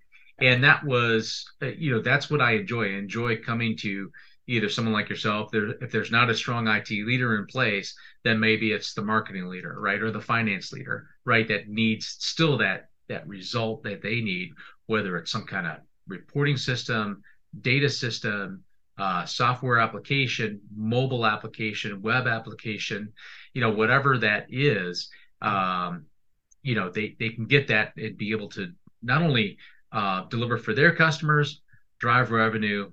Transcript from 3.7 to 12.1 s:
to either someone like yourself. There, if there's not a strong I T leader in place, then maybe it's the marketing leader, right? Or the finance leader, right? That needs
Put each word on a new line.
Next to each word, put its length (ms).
to 320
either 200
someone 260
like 140
yourself. 440
There, 160
if 100
there's 180
not 200
a 40
strong 340
I 120
T 240
leader 340
in 80
place, 480
then 160
maybe 320
it's 220
the 80
marketing 460
leader, 300
right? 240
Or 80
the 100
finance 520
leader, 340
right? 240
That 200
needs 500